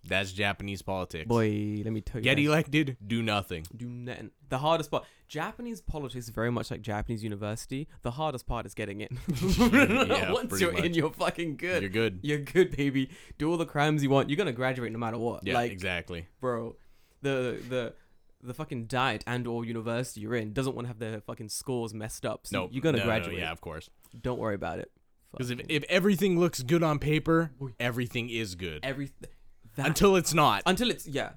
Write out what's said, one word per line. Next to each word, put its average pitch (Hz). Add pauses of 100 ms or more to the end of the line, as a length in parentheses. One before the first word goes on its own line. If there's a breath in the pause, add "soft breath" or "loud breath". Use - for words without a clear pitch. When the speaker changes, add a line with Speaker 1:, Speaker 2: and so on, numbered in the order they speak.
Speaker 1:
that's 95
Japanese 98
politics. 95
Speaker 2:
Boy, 104
let 110
me 107
tell -
you, 110
Speaker 1:
Get 135
Speaker 2:
man. 147
Speaker 1:
elected, 151 (100)
do 117
nothing. 95 (100)
Speaker 2:
Do 120
nothing. 120 (200)
The 131
hardest 156
part, 147 (220 loud breath)
Japanese 220
politics 127
is 113
very 113
much 117
like 113
Japanese 107
university. 107 (160 soft breath)
The 123
hardest 143
part 117
is -
getting 104
in. 113 (100)
<laughs> -
Speaker 1:
<laughs> 170
Yeah, 247
Speaker 2:
Once -
Speaker 1:
pretty 196
Speaker 2:
you're 170
in, 165
Speaker 1:
much. 175
Speaker 2:
you're 156
fucking 170
good. 170
Speaker 1:
You're 98
good. 104
Speaker 2:
You're 147
good, 147
baby. 135 (300 loud breath)
Do 151
all 170
the 165
crimes 151
you 135
want. 135
You're 147
gonna 180
graduate 127
no 113
matter 117
what. 113
Speaker 1:
Yeah, 90
Speaker 2:
Like, 120
Speaker 1:
exactly. 90 (120)
Speaker 2:
bro, 117 (480)
the, 127
the, 123 (500)
the 123
fucking 123
diet 123
and 120
or 117
university 117
you're 107
in 107
doesn't 131
wanna 120
have 110
their 110
fucking 117
scores 117
messed 110
up. -
So 98
Speaker 1:
Nope. 90
Speaker 2:
you're 156
gonna 151
Speaker 1:
No, 98
no, -
no, 110
Speaker 2:
graduate. 87
Speaker 1:
yeah, 82
of 82
course. 80 (320)
Speaker 2:
Don't 123
worry 110
about 85
it. - (440)
Speaker 1:
'Cause 123
if, 123
Speaker 2:
Fucking 156
Speaker 1:
if 143
everything 180
looks 175
good 160
on 151
paper, 156 (100)
Speaker 2:
Boy. 135
Speaker 1:
everything 123
is 113
good. 85
Speaker 2:
Every, 139 (680)
that 135
Speaker 1:
Until 190
it's 160
not. 123
Speaker 2:
Until 185
it's, 147
yeah. 131